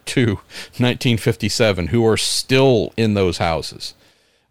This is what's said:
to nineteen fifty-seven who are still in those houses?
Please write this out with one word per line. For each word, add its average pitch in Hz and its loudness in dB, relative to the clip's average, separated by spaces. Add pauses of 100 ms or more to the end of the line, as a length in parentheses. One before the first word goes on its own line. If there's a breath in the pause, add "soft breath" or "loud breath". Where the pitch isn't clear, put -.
to 107 0 (380 loud breath)
nineteen 123 0
fifty-seven 101 0
who 117 2
are 110 4
still 131 0
in 110 0
those 95 0
houses? - -6 (560 soft breath)